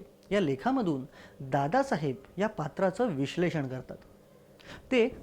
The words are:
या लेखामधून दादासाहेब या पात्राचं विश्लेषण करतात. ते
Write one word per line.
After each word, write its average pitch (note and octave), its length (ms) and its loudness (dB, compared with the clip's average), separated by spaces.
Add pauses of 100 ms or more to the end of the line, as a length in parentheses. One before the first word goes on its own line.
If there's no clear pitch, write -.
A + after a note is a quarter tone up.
(320)
या G3+ 100 4
लेखामधून D#3+ 640 0 (340)
दादासाहेब C#3+ 760 0 (220)
या G#3 120 2
पात्राचं F#3 560 0
विश्लेषण D3+ 640 0
करतात. B2+ 300 -8 (920)
ते B3+ 320 2